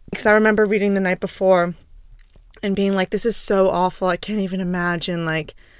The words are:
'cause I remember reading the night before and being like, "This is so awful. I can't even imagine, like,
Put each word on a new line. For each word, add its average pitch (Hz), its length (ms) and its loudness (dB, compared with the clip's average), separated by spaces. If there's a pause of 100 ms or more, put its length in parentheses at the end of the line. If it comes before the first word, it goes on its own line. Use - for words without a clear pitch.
(140)
'cause - 120 -6
I 208 60 6
remember 214 320 4
reading 202 300 0
the 196 60 0
night 185 200 -2
before 180 540 2 (880)
and 196 140 -2
being 196 180 0
like, 185 160 -2
"This 202 160 -2
is 214 100 0
so 190 320 2
awful. 180 400 0
I 175 80 -2
can't 208 240 -6
even 190 200 -4
imagine, 175 640 -4
like, 160 300 -4 (260)